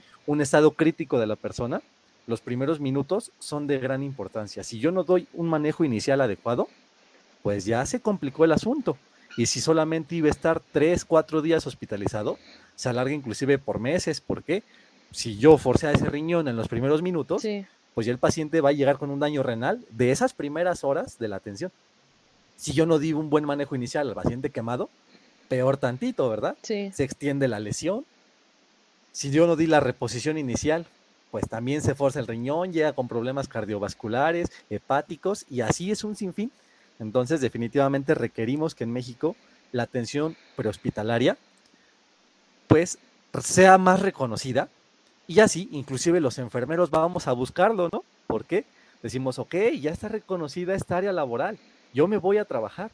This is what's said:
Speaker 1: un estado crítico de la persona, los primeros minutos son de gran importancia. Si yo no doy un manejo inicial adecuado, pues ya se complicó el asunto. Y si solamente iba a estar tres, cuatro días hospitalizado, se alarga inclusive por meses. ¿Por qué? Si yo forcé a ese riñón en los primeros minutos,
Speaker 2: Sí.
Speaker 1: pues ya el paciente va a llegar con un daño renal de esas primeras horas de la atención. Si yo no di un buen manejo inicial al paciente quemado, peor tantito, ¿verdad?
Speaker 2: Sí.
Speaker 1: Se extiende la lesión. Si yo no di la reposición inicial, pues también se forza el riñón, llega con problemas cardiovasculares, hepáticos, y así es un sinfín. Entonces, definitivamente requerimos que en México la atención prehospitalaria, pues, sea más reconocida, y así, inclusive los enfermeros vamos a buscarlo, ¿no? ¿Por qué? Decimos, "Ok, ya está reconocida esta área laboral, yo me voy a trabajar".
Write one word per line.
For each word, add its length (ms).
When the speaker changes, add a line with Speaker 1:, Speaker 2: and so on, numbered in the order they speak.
Speaker 1:
un 140
estado 320
crítico 460
de 80
la 100
persona, 440
los 140
primeros 400
minutos 580
son 280
de 120
gran 240
importancia. 600
Si 160
yo 140
no 120
doy 280
un 160
manejo 360
inicial 360
adecuado, 480
pues 220
ya 220
se 140
complicó 440
el 80
asunto. 440
Y 100
si 140
solamente 540
iba 140
a 20
estar 320
tres, 320
cuatro 380
días 240
hospitalizado, 720
se 120
alarga 240
inclusive 460
por 220
meses. 400
¿Por 240
qué? 180
Si 260
yo 220
forcé 300
a 40
ese 160
riñón 400
en 80
los 120
primeros 340
minutos, 400
Speaker 2:
Sí. 240
Speaker 1:
pues 120
ya 60
el 60
paciente 420
va 100
a 20
llegar 260
con 120
un 100
daño 220
renal 480
de 200
esas 220
primeras 520
horas 340
de 100
la 80
atención. 340
Si 160
yo 140
no 120
di 140
un 180
buen 140
manejo 320
inicial 320
al 60
paciente 360
quemado, 380
peor 280
tantito, 540
¿verdad? 320
Speaker 2:
Sí. 300
Speaker 1:
Se 120
extiende 440
la 120
lesión. 440
Si 180
yo 160
no 100
di 100
la 140
reposición 580
inicial, 480
pues 180
también 340
se 140
forza 240
el 80
riñón, 440
llega 200
con 160
problemas 400
cardiovasculares, 1000
hepáticos, 800
y 120
así 280
es 140
un 120
sinfín. 340
Entonces, 400
definitivamente 760
requerimos 600
que 80
en 80
México 420
la 100
atención 540
prehospitalaria, 800
pues, 320
sea 360
más 220
reconocida, 680
y 140
así, 320
inclusive 480
los 180
enfermeros 520
vamos 380
a 40
buscarlo, 600
¿no? 120
¿Por 180
qué? 200
Decimos, 360
"Ok, 160
ya 100
está 180
reconocida 640
esta 220
área 160
laboral, 460
yo 160
me 80
voy 220
a 60
trabajar". 500